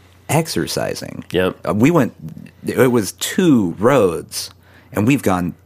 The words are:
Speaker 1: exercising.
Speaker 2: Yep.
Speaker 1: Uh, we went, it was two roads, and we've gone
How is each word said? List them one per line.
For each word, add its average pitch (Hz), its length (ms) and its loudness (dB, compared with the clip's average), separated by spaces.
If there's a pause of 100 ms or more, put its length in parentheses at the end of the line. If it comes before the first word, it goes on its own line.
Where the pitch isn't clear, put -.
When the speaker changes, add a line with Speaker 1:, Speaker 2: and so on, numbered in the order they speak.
(280)
Speaker 1:
exercising. 69 1000 -4
Speaker 2:
Yep. 90 360 -2
Speaker 1:
Uh, 82 80 -4
we 117 160 4
went, 143 240 0 (520)
it 120 260 2
was 113 200 0
two 131 680 2
roads, 101 720 0 (420)
and 104 140 0
we've 135 160 2
gone 90 320 -2 (120)